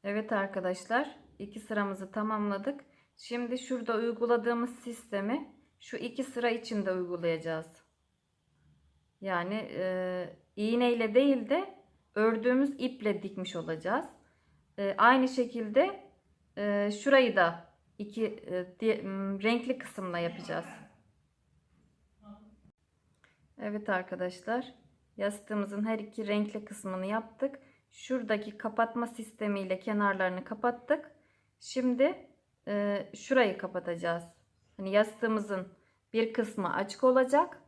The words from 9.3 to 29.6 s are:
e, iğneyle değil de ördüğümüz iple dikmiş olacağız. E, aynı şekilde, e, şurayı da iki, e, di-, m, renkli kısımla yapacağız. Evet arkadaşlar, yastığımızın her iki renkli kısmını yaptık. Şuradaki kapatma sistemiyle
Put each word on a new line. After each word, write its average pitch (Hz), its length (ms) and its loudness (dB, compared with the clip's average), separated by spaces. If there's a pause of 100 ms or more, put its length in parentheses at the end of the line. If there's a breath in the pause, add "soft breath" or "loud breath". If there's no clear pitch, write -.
e, 185 680 -4 (200)
iğneyle 226 580 2
değil 262 340 6
de 359 360 -2 (300)
ördüğümüz 233 640 4
iple 214 440 -2
dikmiş 190 340 -8
olacağız. 165 500 -2 (720 soft breath)
E, 196 200 0
aynı 254 300 8
şekilde, 247 840 0 (460)
e, 202 340 2
şurayı 254 460 6
da 170 380 2 (240)
iki, 208 280 -4
e, 180 540 -6
di-, 220 220 2
m, 196 400 -4
renkli 240 360 0
kısımla 180 400 -6
yapacağız. 170 480 -4 (3000 soft breath)
Evet 208 300 -4
arkadaşlar, 185 840 -2 (420)
yastığımızın 208 680 -4
her 220 140 0
iki 208 280 -8
renkli 208 380 0
kısmını 185 420 -6
yaptık. 220 520 -4 (320 soft breath)
Şuradaki 214 680 -4
kapatma 226 480 0
sistemiyle 202 720 -4